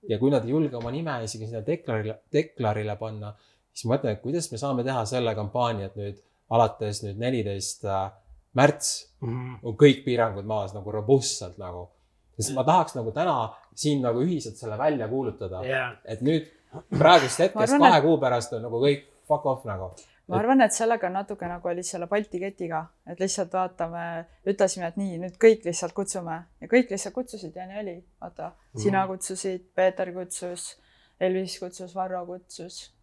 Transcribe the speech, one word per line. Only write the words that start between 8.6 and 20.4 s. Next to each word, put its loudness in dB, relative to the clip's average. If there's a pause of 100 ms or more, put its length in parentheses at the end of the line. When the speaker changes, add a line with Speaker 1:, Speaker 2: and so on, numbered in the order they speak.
Speaker 2:
Mhm. -6
Speaker 1:
on -6
kõik 10
piirangud 0
maas -4
nagu -10
robustselt 0
nagu. -12 (500)
Sest -4
ma 0
tahaks 4
nagu -4
täna 0 (220)
siin 0
nagu 2
ühiselt -4
selle -8
välja 0
kuulutada. -4
Speaker 2:
Jaa. -4 (120)
Speaker 1:
Et -8
nüüd 2 (520)
praegust 8
Speaker 3:
Ma 6
Speaker 1:
hetkest 2
Speaker 3:
arvan, 6 (100)
Speaker 1:
kahe 8
Speaker 3:
et 2
Speaker 1:
kuu 6
pärast 0
on -6
nagu -4
kõik 2 (260)
fuck 2
off -2
nagu. -6 (380)
Speaker 3:
Ma 0
Speaker 1:
Et 4